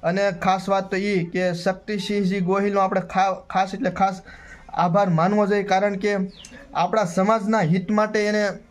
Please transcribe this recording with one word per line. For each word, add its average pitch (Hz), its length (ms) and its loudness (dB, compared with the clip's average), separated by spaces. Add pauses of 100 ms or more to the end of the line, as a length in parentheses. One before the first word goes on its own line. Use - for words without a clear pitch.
અને 190 280 0
ખાસ 190 380 0
વાત 190 220 0
તો 190 60 -2
ઈ 196 260 0
કે 180 300 -2
શક્તિસિંહજી 196 840 -2
ગોહિલનો 196 400 0
આપણે 190 220 0
ખા-, 185 480 -2
ખાસ 190 240 -2
એટલે 196 160 -2
ખાસ 190 320 0 (480)
આભાર 185 400 2
માનવો 190 380 2
જોઈએ, 202 160 2
કારણ 196 320 0
કે 202 200 -2 (580)
આપણા 185 300 0
સમાજના 208 580 2
હિત 185 300 0
માટે 214 340 0
એને 208 240 0 (220)